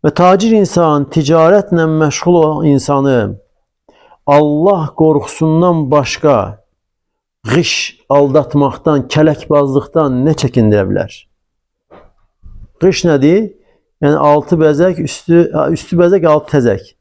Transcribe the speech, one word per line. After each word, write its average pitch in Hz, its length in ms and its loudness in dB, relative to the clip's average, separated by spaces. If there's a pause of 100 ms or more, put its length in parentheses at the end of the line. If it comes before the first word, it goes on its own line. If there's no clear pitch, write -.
Və 156 140 2
tacir 196 400 4
insan, 160 560 0
ticarətlə 165 720 2
məşğul 156 500 0
olan 156 300 0
insanı 139 520 0 (1080)
Allah 151 720 2
qorxusundan 160 920 0
başqa 143 440 0 (1080)
qış 135 280 0 (360)
aldatmaqdan, 143 1040 0
kələkbazlıqdan 143 1120 0
nə 160 160 2
çəkindirə 107 480 0
bilər? - 220 -4 (1700)
Qış 180 240 -12
nədir? 165 460 -2 (500)
Yəni 147 160 0
altı 147 400 0
bəzək, 160 480 0
üstü, 170 380 0 (260)
üstü 165 320 -4
bəzək, 175 240 2
altı 151 300 0
təzək. 120 460 -2